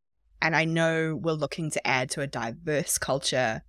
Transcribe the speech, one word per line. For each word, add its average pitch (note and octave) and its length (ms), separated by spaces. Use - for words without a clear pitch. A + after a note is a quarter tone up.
And D#3+ 140
I D#3+ 100
know D#3+ 500
we're D#3+ 180
looking D3+ 380
to - 160
add C3 240
to D#3 100
a C#3 60
diverse C#3 720
culture B2+ 720